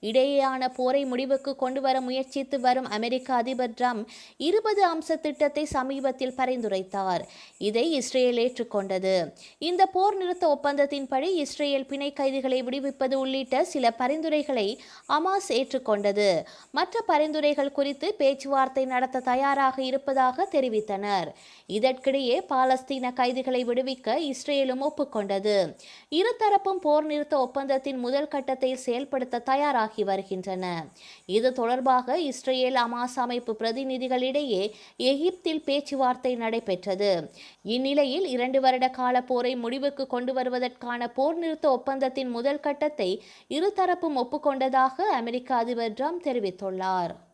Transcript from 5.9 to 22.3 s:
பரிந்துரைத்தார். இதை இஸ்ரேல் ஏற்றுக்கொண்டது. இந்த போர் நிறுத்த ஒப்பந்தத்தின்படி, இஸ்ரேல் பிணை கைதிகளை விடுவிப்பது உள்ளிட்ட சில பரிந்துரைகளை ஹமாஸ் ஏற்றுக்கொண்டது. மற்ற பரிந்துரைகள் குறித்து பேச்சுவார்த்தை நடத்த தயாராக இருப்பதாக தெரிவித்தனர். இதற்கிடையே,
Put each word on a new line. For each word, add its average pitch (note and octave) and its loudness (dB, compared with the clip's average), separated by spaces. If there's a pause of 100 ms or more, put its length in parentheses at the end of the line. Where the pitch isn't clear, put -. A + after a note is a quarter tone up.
பரிந்துரைத்தார். G3 -2 (380)
இதை A3+ 0
இஸ்ரேல் B3 2
ஏற்றுக்கொண்டது. F#3+ 0 (260)
இந்த F4+ 2
போர் F#4+ 2
நிறுத்த F4+ 0
ஒப்பந்தத்தின்படி, C#4+ 0
இஸ்ரேல் C#4 -2
பிணை C#4 -6
கைதிகளை C4+ 0
விடுவிப்பது C4+ -2
உள்ளிட்ட C4 0
சில B3 0
பரிந்துரைகளை C#4 0 (300)
ஹமாஸ் F4+ 0
ஏற்றுக்கொண்டது. G#3 2 (260)
மற்ற F4 -2
பரிந்துரைகள் D4 2
குறித்து C#4+ -2
பேச்சுவார்த்தை C4+ 2
நடத்த B3+ 0
தயாராக C4+ 2
இருப்பதாக C4 0
தெரிவித்தனர். G#3 0 (360)
இதற்கிடையே, C4 2